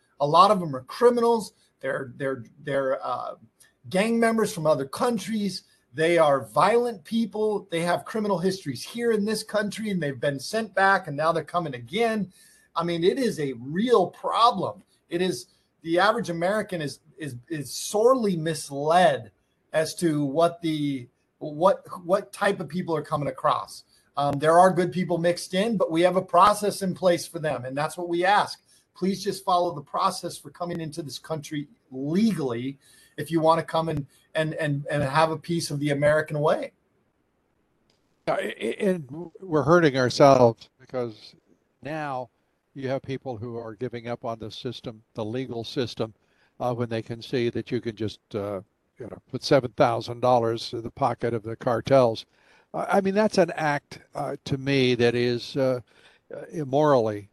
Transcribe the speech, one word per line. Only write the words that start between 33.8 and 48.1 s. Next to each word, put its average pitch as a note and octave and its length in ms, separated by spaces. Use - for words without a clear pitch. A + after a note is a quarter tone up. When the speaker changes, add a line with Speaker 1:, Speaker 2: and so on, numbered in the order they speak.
Speaker 1:
and, C#3+ 180
and, D#3 220
and, D3 340
and D3 140
have D#3 280
a D#3+ 60
piece E3+ 320
of D3 100
the D3 120
American D3+ 480
way. E3+ 320
Speaker 2:
Uh, D3+ 120
a-, - 260
a-, - 240
and F3 180
w-, D#3+ 320
we're D#3+ 240
hurting D#3 340
ourselves B2+ 720
because B2 560
now C#3 460
you C3+ 160
have C3 140
people C3 340
who A#2 200
are A2+ 180
giving A#2 320
up A#2+ 180
on A2+ 140
the G#2+ 100
system, A2+ 520
the A2+ 120
legal A#2 380
system, A2+ 500
uh, B2 140
when A#2+ 160
they A2+ 120
can A2+ 200
see A#2+ 280
that A#2 220
you A#2+ 100
can A2+ 140
just, G#2 240